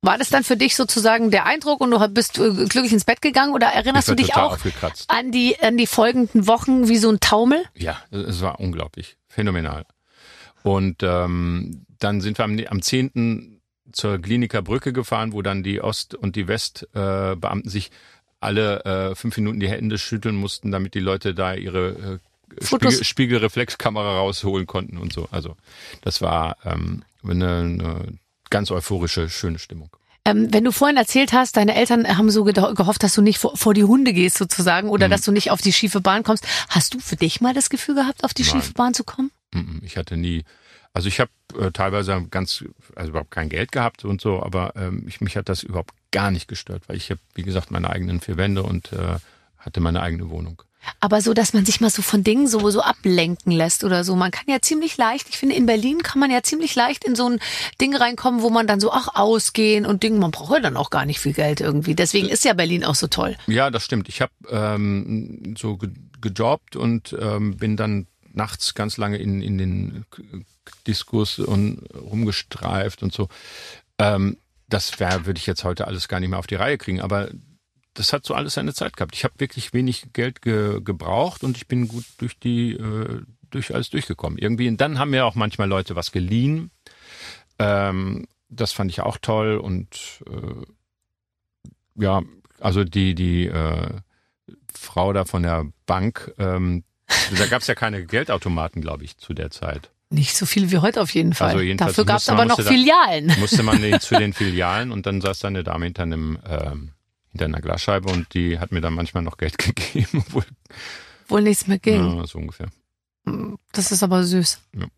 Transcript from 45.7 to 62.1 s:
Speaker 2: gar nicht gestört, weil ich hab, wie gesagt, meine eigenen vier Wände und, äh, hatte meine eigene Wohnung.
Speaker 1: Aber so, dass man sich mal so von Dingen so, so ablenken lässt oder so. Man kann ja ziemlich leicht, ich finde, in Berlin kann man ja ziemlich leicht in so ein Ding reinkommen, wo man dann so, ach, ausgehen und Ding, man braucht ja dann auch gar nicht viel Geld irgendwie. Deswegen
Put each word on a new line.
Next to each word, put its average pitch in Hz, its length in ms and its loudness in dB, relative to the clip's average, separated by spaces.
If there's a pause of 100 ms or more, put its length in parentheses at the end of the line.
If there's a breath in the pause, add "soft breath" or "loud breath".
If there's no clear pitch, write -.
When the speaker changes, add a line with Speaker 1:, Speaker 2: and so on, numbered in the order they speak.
Speaker 2:
gar 101 200 0
nicht 90 180 -4
gestört, - 400 -10
weil 95 80 -8
ich - 140 -10
hab, 95 80 -6 (160)
wie 90 80 -8
gesagt, 92 280 -2
meine 87 200 -2
eigenen 90 300 -2
vier 92 160 -6
Wände 98 260 0
und, 92 300 -4
äh, 87 240 -2 (420 soft breath)
hatte - 220 -6
meine 85 220 2
eigene 87 280 -6
Wohnung. 82 320 -10 (380 loud breath)
Speaker 1:
Aber 208 200 4
so, 226 140 2
dass 220 200 2
man 208 120 6
sich - 140 0
mal 226 100 4
so 202 120 -2
von 202 200 2
Dingen 226 240 4
so, 214 240 4
so 208 120 2
ablenken 175 720 2
lässt 165 320 2
oder 180 200 2
so. 185 120 0
Man 180 140 2
kann - 160 -10
ja 269 160 2
ziemlich 311 340 0
leicht, 247 320 0
ich - 80 -10
finde, 277 200 2
in 247 100 4
Berlin 240 360 2
kann - 180 0
man 277 100 4
ja 254 120 2
ziemlich 311 340 -4
leicht 254 280 0
in 247 120 0
so 247 120 2
ein 240 120 0 (400 loud breath)
Ding 277 160 2
reinkommen, 247 460 2
wo 240 80 4
man 226 180 4
dann 208 120 4
so, 214 120 2
ach, 254 220 0
ausgehen 214 720 4
und 202 160 0
Ding, 220 160 2
man 180 120 4
braucht 156 220 -4
ja 302 80 4
dann 147 160 -2
auch 139 140 -2
gar 143 140 0
nicht 143 160 -2
viel 143 120 0
Geld 151 280 0
irgendwie. 151 360 0
Deswegen 185 320 2